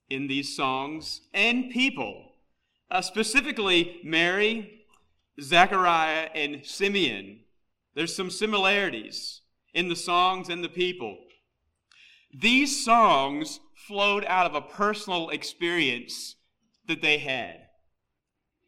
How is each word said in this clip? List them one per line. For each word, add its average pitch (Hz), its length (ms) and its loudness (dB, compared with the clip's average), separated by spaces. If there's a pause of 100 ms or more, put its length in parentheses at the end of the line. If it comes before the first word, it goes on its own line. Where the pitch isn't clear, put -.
in 135 180 -6
these 139 280 -4
songs 143 640 -4 (120)
and 240 380 2
people. 139 640 -4 (560)
Uh, 185 100 0
specifically, 220 1000 0
Mary, 190 840 0 (560)
Zechariah, 165 920 2
and 147 280 -4
Simeon. 120 800 -2 (520)
There's 165 200 -4
some 185 140 -6
similarities 190 1120 -2 (320)
in 175 140 -2
the 170 80 -4
songs 180 540 0
and 175 140 -6
the 170 60 -6
people. 180 480 -4 (1120)
These 247 520 2
songs 156 760 4 (280)
flowed 202 380 0
out 180 200 4
of 156 100 -2
a 143 60 -2
personal 196 680 -2
experience 151 1080 -4 (520)
that 160 140 -4
they 151 160 4
had. 123 400 -4 (1120)